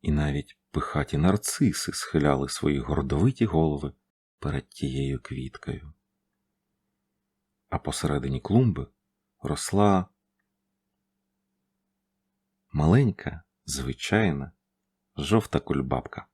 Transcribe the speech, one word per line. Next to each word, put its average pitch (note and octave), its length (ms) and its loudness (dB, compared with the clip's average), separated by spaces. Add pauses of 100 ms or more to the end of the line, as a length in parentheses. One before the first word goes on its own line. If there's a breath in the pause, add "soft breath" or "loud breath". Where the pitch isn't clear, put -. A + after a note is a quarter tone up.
І D2+ 120 -2
навіть D2 460 -2 (120)
пихаті - 480 -4
нарциси - 720 2
схиляли C#2+ 560 0
свої D2 320 -2
гордовиті D2 680 0
голови D2 460 0 (460)
перед - 300 -6
тією C3+ 540 -4
квіткою. - 720 -12 (1800)
А - 100 -4
посередині C2+ 600 -2
клумби A2 460 2 (560)
росла F#2+ 640 2 (2750)
маленька, D#2+ 720 2 (220)
звичайна, C#2+ 880 -2 (640)
жовта F2 440 0
кульбабка. C2 720 -4